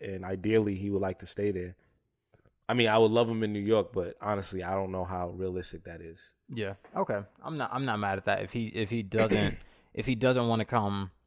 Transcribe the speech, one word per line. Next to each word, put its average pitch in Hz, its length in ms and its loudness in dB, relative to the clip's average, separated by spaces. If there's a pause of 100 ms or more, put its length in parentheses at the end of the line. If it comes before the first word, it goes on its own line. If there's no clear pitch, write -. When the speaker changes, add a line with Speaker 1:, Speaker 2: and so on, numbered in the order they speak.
Speaker 1:
and 95 240 -8
ideally 101 500 2
he 101 160 -4
would 98 120 2
like 95 180 -2
to 90 60 -14
stay 104 260 -2
there. 90 240 -6 (920)
I 113 60 2
mean, 117 140 6
I 110 100 6
would 110 120 8
love 117 180 4
him 113 140 0
in 104 120 -2
New 104 60 -2
York, 104 340 2
but 92 260 -2
honestly, 98 420 -2
I 87 120 -4
don't 95 180 -2
know 92 120 -2
how 90 260 -4
realistic 90 540 -6
that 82 180 -14
is. 82 320 -18 (160)
Speaker 2:
Yeah. 101 240 -6 (200)
Okay. 131 240 -2 (240)
I'm 151 140 -8
not, 131 160 -4
I'm 135 140 -4
not 110 120 -2
mad 98 200 -2
at - 80 -8
that. 101 160 0
If 98 100 -8
he, 117 140 -2
if 107 240 -4
he 117 120 -2
doesn't, 104 540 2 (180)
Speaker 1:
<clears throat> - 200 -20
Speaker 2:
if 131 120 -4
he 131 80 2
doesn't 123 320 4
wanna 113 200 2
come, 101 440 0 (160)